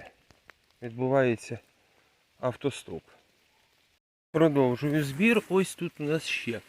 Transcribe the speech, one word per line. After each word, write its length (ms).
відбувається 760
автостоп. 640
Продовжую 720
збір. 440
Ось 260
тут 260
у 20
нас 240
ще 420